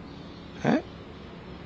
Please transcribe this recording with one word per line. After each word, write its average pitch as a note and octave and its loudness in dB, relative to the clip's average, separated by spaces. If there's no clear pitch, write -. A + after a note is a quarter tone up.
हैं? F#3 10